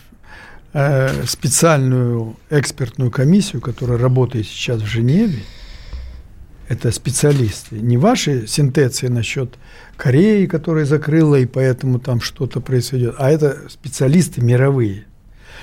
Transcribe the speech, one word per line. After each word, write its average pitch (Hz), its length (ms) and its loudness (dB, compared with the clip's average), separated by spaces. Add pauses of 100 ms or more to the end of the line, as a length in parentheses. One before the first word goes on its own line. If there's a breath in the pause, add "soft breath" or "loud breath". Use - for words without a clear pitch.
(720 loud breath)
э, 139 540 0
специальную 127 1120 0 (120)
экспертную 131 600 -2
комиссию, 143 500 2
которая 120 380 -4
работает 127 480 0
сейчас - 360 -6
в 107 40 -4
Женеве. 123 540 0 (1300 loud breath)
Это 123 220 -2
специалисты. 127 880 -2
Не 120 180 2
ваши 143 520 0
сентенции 135 600 0
насчет 120 480 -4 (400 loud breath)
Кореи, 190 500 4
которая 156 380 -2
закрыла, 147 520 2
и 127 100 4
поэтому 131 540 0
там 123 200 -2
что-то - 400 -6
произойдет, 123 580 -2
а 135 120 2
это 147 380 0
специалисты 143 760 0
мировые. 120 600 2 (580 loud breath)